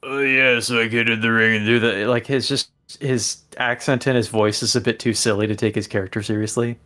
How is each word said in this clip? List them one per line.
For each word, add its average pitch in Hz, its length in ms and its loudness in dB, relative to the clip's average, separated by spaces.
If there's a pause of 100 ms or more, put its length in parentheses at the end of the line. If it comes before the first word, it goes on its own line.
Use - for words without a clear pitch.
Oh, 135 180 -6
yeah, 131 400 4
so 120 200 0
I 113 60 2
get 113 220 0
in 117 120 0
the 113 120 2
ring 113 240 4
and 104 100 -2
do 117 140 4
that. 104 280 0
Like, 120 180 0
his 131 220 -2
just, 139 220 -4 (300)
his 131 380 -2 (180)
accent 123 500 -2
and 135 100 2
his 113 120 2
voice 107 340 0
is 120 140 -2
a 123 40 2
bit 113 180 -2
too 120 140 -2
silly 104 340 0
to 107 100 -2
take 107 180 0
his 101 140 -4
character 98 340 -4
seriously. 110 640 -2